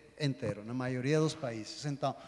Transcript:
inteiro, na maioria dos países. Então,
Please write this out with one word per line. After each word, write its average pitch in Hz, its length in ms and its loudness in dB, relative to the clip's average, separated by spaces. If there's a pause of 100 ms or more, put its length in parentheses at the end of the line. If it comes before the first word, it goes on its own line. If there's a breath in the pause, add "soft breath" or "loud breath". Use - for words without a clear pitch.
(200)
inteiro, 117 440 0
na 117 100 -4
maioria 127 460 2
dos 156 160 2
países. 113 480 -6
Então, 143 320 0 (120)